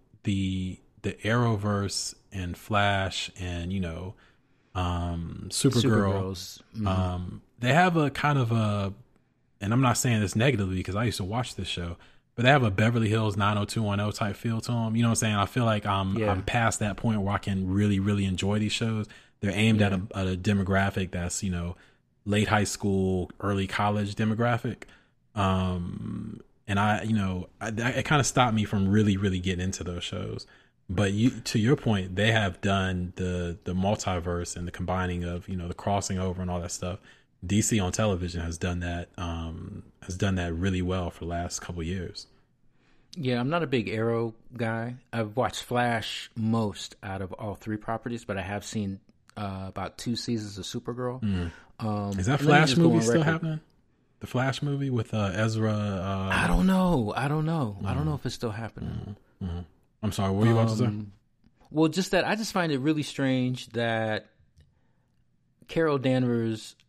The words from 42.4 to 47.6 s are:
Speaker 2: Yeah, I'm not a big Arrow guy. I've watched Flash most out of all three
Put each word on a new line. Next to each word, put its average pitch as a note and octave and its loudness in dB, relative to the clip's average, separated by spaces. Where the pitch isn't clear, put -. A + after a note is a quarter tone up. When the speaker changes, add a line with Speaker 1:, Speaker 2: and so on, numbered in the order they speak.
Speaker 2:
Yeah, B2+ 0
I'm B2+ -2
not E3+ 0
a D#3 -2
big B2+ 0
Arrow A2+ -2
guy. A#2 -4
I've A2 -4
watched A#2 -2
Flash A#2+ -2
most A2 0
out G2 -8
of F#2 -8
all G#2 -8
three G#2+ -6